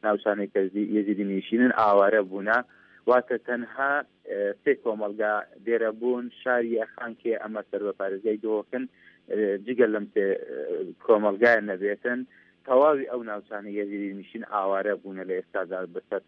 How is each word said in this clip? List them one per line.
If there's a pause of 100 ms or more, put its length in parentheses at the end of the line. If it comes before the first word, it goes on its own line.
ناوچانەی
کە (120)
زی-،
یەزیدی
نشینن
ئاوارە
بوونە. (480)
واتە (100)
تەنها، (360)
ئێ،
سێ (100)
کۆمەلگا (300)
دێرە
بوون، (160)
شاری
ئەخانکێ (100)
ئەمە
سەر
بە
پارێزگای
دۆکن، (440)
ئێ،
جگە
لەم
سێ،
ئێ، (680)
کۆمەلگایە
نەبێتن، (460)
تەواوی
ئەو
ناوچانەی
یەزیدی
نشین
ئاوارە
بوونە
لە
ئێستادا (160)
بەسەر